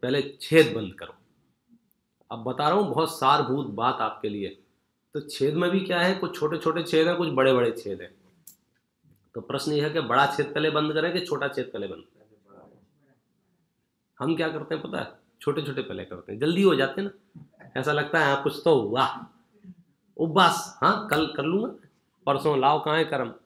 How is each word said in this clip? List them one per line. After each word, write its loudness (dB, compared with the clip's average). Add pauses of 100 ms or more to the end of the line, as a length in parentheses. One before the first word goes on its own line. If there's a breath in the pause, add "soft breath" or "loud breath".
पहले -4
छेद 4
बंद -8
करो।" -16 (1160)
अब -12
बता 0
रहा 4
हूँ 2
बहुत -2
सारभूत 2
बात -2
आपके -4
लिए। -8 (520)
तो -6
छेद -2
में 2
भी 2
क्या -2
है, 4
कुछ -6
छोटे -2
छोटे -2
छेद 2
हैं, 0
कुछ 0
बड़े 4
बड़े 4
छेद -8
हैं। -18 (1200)
तो -8
प्रश्न -4
ये 2
है 0
कि -2
बड़ा 4
छेद 0
पहले 0
बंद 0
करें 0
कि -2
छोटा -4
छेद -6
पहले -8
बंद -12
करें? -20 (1900)
हम 0
क्या 0
करते -6
हैं -8
पता -6
है? -14 (120)
छोटे -2
छोटे -6
पहले -8
करते -14
हैं, -10
जल्दी 0
हो 6
जाते 0
हैं -4
ना। -20 (340)
ऐसा 0
लगता 0
है, 4
"हाँ, -4
कुछ -4
तो 6
हुआ, -2 (920)
उबास, 2
हाँ, 2
कल 2
कर -6
लूँगा, 0 (580)
परसों 2
लाओ, 2
कहाँ 0
है 4
कर्म?" -4 (180)